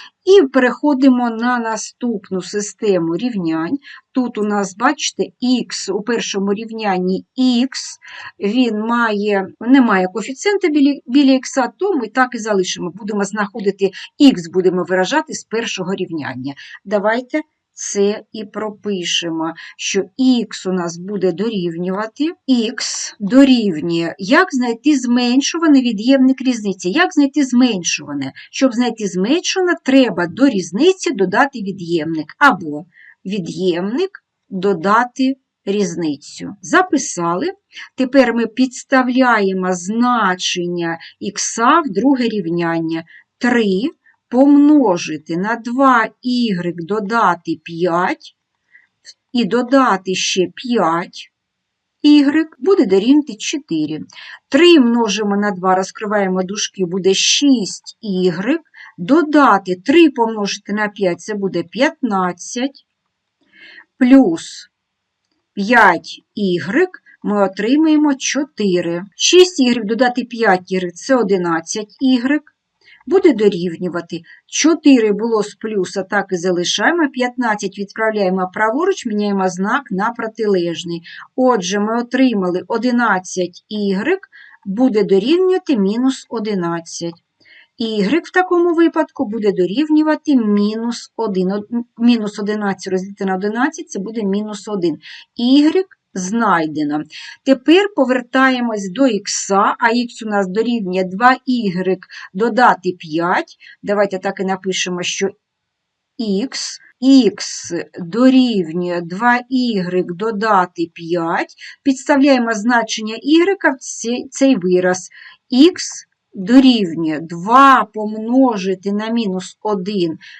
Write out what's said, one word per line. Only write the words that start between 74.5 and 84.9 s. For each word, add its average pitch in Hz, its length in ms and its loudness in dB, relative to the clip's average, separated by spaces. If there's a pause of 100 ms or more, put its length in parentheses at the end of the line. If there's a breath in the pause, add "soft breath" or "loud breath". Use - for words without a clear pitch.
було 214 300 -2
з - 120 -8
плюса, 202 480 -4
так 190 300 -4
і 185 40 -2
залишаємо. 190 760 0
П'ятнадцять 226 640 -4
відправляємо 196 760 -2
праворуч, 247 540 -2
міняємо 202 420 0
знак 202 420 -2
на 202 200 -2
протилежний. 175 920 -4 (340 loud breath)
Отже, 208 440 2
ми 226 200 -2
отримали 220 680 0
одинадцять 214 1000 -2
ігрек 208 520 -2 (460 loud breath)
буде 208 380 2